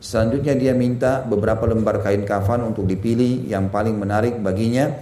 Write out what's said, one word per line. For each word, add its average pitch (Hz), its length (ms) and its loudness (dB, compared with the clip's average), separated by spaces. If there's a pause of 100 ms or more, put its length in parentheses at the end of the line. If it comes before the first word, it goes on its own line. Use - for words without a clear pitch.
Selanjutnya 131 480 0
dia 127 240 2
minta 127 480 0
beberapa 110 400 0
lembar 107 400 0
kain 101 240 0
kafan 104 320 0
untuk 110 240 -2
dipilih 117 640 0
yang 98 240 -2
paling 107 240 0
menarik 107 400 0
baginya, 113 640 0